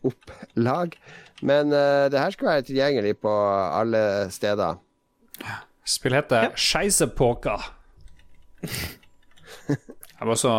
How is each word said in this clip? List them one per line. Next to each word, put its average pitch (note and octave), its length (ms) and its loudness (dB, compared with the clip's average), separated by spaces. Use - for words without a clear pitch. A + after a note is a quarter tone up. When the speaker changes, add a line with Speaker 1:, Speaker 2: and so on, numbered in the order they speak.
Speaker 1:
opplag. C3 960 -2
Men, D3 340 2
eh, C#3+ 380 4
det C#3 100 0
her F3+ 160 -2
skal C4+ 120 -2
være D3 200 0
tilgjengelig C3 520 0
på G#2+ 120 0
alle G2+ 720 0
steder. G2 480 -2
Speaker 2:
Spill - 300 -4
heter B2+ 300 2
Speaker 3:
Ja. - 100 0
Speaker 2:
Scheissepoker. C3+ 1160 0
<laughs> - 40 -10
Jeg - 580 -8
må A2+ 100 0
så, B2 240 0